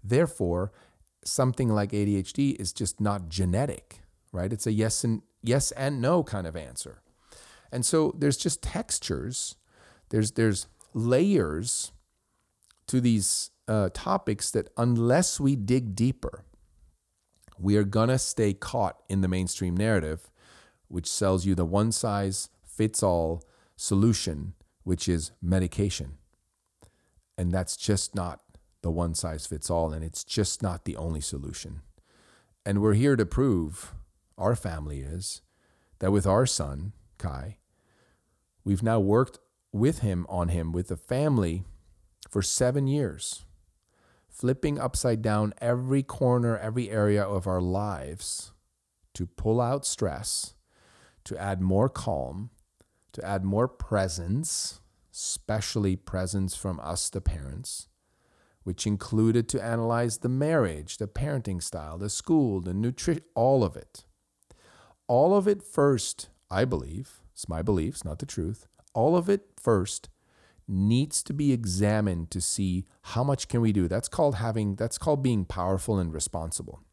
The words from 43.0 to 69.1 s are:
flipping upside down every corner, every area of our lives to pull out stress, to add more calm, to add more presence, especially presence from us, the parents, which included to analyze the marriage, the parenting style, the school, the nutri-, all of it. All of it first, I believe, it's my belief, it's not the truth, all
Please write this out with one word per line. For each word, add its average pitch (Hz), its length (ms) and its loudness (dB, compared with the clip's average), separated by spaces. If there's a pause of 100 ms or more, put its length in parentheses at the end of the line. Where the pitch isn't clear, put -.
flipping 139 480 -2
upside 123 460 0
down 107 360 2
every 127 440 0
corner, 123 560 2
every 110 320 -4
area 104 320 4
of 98 240 -2
our 92 120 2
lives 90 920 -4 (640)
to 90 100 -4
pull 110 340 0
out 123 240 0
stress, - 680 -4 (720)
to - 160 -10
add 98 200 -2
more 95 300 4
calm, 80 600 -6 (600)
to - 120 -12
add 98 180 -2
more 101 240 2
presence, 95 1120 -4 (320)
especially - 840 -2
presence 92 600 -4
from 92 260 -6
us, 85 280 -4
the 101 100 -6
parents, 71 680 -6 (760)
which - 240 -6
included 110 640 2
to - 140 -4
analyze 117 560 0
the 123 100 -2
marriage, 127 680 0
the 107 100 -4
parenting 120 560 -4
style, 80 340 -8
the 101 140 -6
school, 127 500 2
the 90 120 -4
nutri-, 127 500 -2 (100)
all 127 300 4
of 92 120 -2
it. - 300 -18 (1000)
All 147 280 6
of 196 120 4
it 202 160 0
first, - 640 2 (200)
I 95 140 2
believe, 90 580 -6 (120)
it's - 160 -12
my 82 120 -2
belief, 101 340 2
it's - 100 -10
not 80 140 -8
the 139 60 -8
truth, 92 420 -6 (260)
all 151 240 2